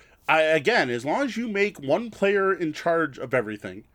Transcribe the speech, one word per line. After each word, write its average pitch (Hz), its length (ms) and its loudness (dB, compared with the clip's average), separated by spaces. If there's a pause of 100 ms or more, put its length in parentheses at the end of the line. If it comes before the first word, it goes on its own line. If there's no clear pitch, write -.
(280)
I, 156 140 6
again, 156 480 2
as 120 140 -4
long 190 200 0
as 220 120 -4
you 233 100 -4
make 202 320 -2
one 165 320 -2
player 196 420 2
in 165 200 -2
charge 165 440 0
of 127 160 -8
everything, 107 520 -4 (100)